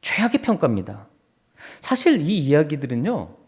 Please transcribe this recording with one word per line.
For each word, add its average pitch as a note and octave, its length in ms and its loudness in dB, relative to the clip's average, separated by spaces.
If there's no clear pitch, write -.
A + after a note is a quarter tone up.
최악의 A#3 400 -2
평가입니다. G#2 640 -2
사실 B3+ 400 2
이 F3+ 180 0
이야기들은요 C#3 880 0